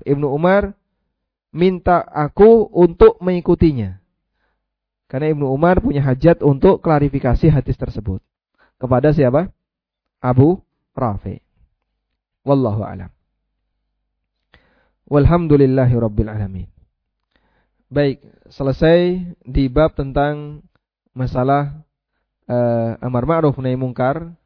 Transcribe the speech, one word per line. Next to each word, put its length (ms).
Ibnu 240
Umar 400
minta 480
aku 720
untuk 480
mengikutinya. 800
Karena 180
Ibnu 220
Umar 320
punya 180
hajat 400
untuk 400
klarifikasi 720
hadis 260
tersebut. 460
Kepada 340
siapa? 380
Abu 400
Rafi. 480
Wallahu 340
a'lam. 300
Walhamdulillahi 920
rabbil 320
alamin. 400
Baik, 320
selesai 720
di 240
bab 240
tentang 720
masalah 720
eh, 520
amar 200
ma'ruf 320
nahi 160
mungkar, 720